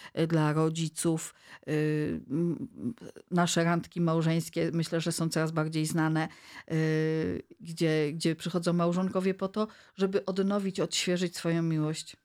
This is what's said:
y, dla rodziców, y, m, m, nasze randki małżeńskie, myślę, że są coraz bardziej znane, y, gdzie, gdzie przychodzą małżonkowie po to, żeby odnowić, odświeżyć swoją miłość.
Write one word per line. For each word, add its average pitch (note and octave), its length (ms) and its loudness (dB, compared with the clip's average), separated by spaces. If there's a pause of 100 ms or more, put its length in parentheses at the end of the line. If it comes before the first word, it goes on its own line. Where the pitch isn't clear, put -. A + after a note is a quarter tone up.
(200)
y, E3 80 2
dla D3+ 260 4
rodziców, D#3+ 800 0 (340)
y, D3+ 540 0 (100)
m, E3 360 -2 (100)
m, A#2 160 -4 (380)
nasze F3 320 2
randki E3+ 380 0
małżeńskie, E3 720 2
myślę, E3 280 0
że E3 100 -2
są E3 180 -2
coraz D#3+ 220 0
bardziej D#3+ 340 0
znane, D#3+ 420 0 (440)
y, D#3+ 680 0 (180)
gdzie, D#3 540 0
gdzie E3 220 0
przychodzą E3+ 380 -2
małżonkowie F#3 600 2
po F#3+ 140 -4
to, G#3+ 200 -2 (280)
żeby F#3+ 300 0
odnowić, G3 540 0
odświeżyć F3 580 0
swoją E3 260 0
miłość. D#3 600 -2